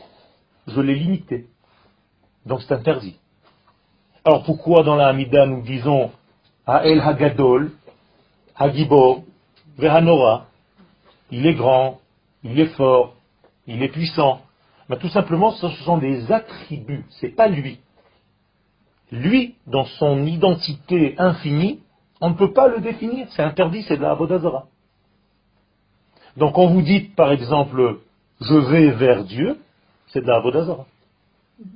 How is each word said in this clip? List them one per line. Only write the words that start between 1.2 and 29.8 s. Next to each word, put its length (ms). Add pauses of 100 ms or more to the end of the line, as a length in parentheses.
Donc 180
c'est 120
interdit. 440 (1040)
Alors 200
pourquoi 380
dans 140
la 120
Hamida 380
nous 160
disons 480 (560)
Ha'el 340
Hagadol, 720 (840)
Hagibor, 680 (560)
Vehanora, 680 (840)
il 160
est 80
grand, 460 (440)
il 160
est 160
fort, 380 (520)
il 160
est 60
puissant ? 540 (460)
Ben, 80
tout 120
simplement, 440
ce 160 (160)
sont 140
des 340
attributs, 720 (160)
c'est 80
pas 200
lui. 320 (1300)
Lui, 460 (100)
dans 180
son 420
identité 920
infinie, 640 (400)
on 100
ne 40
peut 180
pas 160
le 120
définir, 500
c'est 120
interdit, 420
c'est 120
de 60
la 80
Avodah 280
Zarah. 280 (1700)
Donc 180
quand 140
vous 140
dites, 320
par 180
exemple, 680 (400)
je 140
vais 360
vers 340
Dieu, 340 (500)